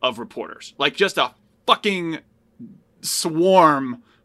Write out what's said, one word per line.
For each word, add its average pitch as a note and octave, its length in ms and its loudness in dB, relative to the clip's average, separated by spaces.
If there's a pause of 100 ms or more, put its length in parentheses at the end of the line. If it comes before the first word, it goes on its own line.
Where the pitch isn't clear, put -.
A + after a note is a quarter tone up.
of A#2+ 180 -4
reporters. G#2 580 -14
Like, C#3+ 200 -4
just F#3+ 200 0
a B2+ 160 -2 (320)
fucking F#3 520 -2 (840)
swarm, D#3 1040 2 (220)